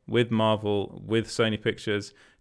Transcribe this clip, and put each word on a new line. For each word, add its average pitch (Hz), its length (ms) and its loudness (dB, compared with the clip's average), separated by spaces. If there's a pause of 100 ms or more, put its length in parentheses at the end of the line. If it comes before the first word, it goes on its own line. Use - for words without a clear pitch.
with 117 240 2
Marvel, 107 720 0
with 107 220 0
Sony 110 340 0
Pictures, 104 520 -2 (280)